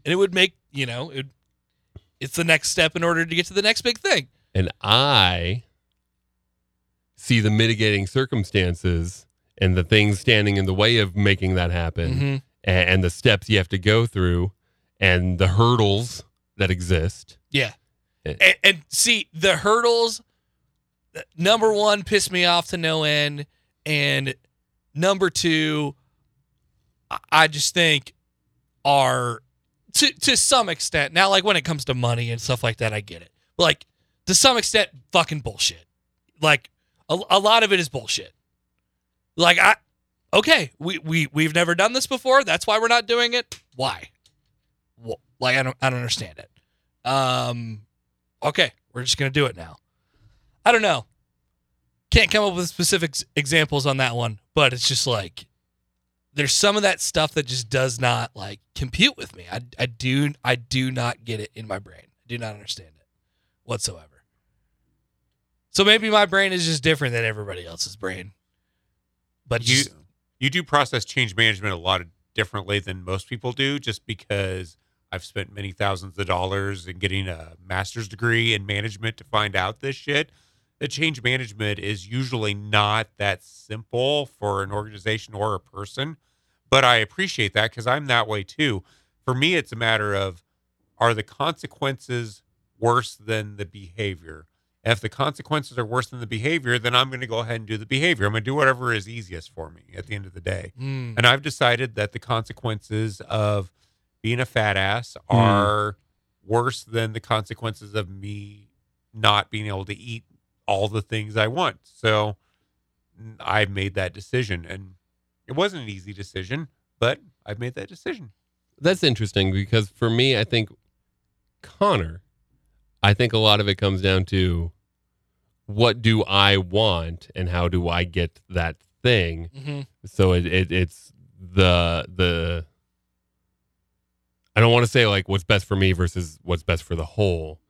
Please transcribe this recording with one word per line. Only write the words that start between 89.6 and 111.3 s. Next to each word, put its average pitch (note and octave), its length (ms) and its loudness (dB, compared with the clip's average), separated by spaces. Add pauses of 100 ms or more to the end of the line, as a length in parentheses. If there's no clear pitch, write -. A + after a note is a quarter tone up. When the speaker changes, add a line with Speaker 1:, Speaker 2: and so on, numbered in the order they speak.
Speaker 3:
a A2+ 40 -12
matter A2 380 0
of, G2 300 -4 (540)
are A#2 160 4
the A2 80 -4
consequences C3 1200 -6 (360)
worse A#2 380 2
than G#2 400 -6
the G2+ 80 -10
behavior? F2 840 -10 (380)
If A2+ 160 0
the A2+ 80 -8
consequences C#3 720 -6
are A#2 80 -6
worse A#2+ 240 -4
than B2 100 -16
the A#2+ 60 -10
behavior, A#2+ 520 -4
then A#2+ 160 -2
I'm B2+ 160 2
gonna C3 160 -10
go A2+ 120 -6
ahead A#2 240 -6
and G#2+ 40 -18
do A2 120 -6
the G#2+ 80 -12
behavior. C3 400 0
I'm G#2 80 0
gonna A2 100 -4
do C3 100 -4
whatever B2+ 380 2
is G#2 160 -6
easiest F#2 460 -14
for D#2+ 160 -12
me E2 140 -20 (120)
at F#2 100 -12
the G#2+ 80 -12
end G2+ 120 -10
of F2+ 80 -20
the F2+ 80 -18
day. F#2 360 -8
Speaker 1:
Mm. B2+ 380 -8
Speaker 3:
And A#2 100 2
I've C3 140 4
decided B2+ 540 0
that G#2 180 -4
the - 60 -10
consequences A2 1040 -6
of G#2 480 -2 (500)
being A#2 180 -2
a B2+ 60 -2
fat G#2+ 320 0
ass G2+ 400 -2 (140)
Speaker 2:
Mm. F#2+ 40 4
Speaker 3:
are G#2 640 2 (460)
worse A#2 420 -2
than A2 300 -4
the A2 60 -10
consequences G#2+ 720 -6
of G2 160 -4
me G2+ 580 -14 (460)
not G#2 360 0
being G#2+ 160 -6
able G2 200 -8
to G2+ 100 -10
eat A2+ 280 -14 (420)
all G2+ 220 0
the G#2+ 140 -4
things G#2+ 340 -8